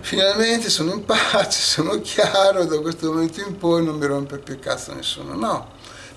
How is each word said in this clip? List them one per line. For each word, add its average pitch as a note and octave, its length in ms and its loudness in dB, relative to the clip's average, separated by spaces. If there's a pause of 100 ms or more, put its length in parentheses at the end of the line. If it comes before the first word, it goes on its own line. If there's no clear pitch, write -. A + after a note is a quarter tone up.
finalmente A3 640 2
sono E3 240 0
in G#3 120 -6
pace, - 560 2
<laughs> - 0 -
sono F#3 400 0
chiaro, G3 640 4
da D#3 140 0
questo D#3+ 320 -2
momento D#3+ 300 -2
in G3+ 160 -8
poi E3+ 260 4
non D#3 140 0
mi D3 100 -2
rompe C#3 320 -2
più C#3 160 -12
il - 60 -14
cazzo C3+ 320 -4
nessuno. - 420 -8
No, F#3 360 -4 (460)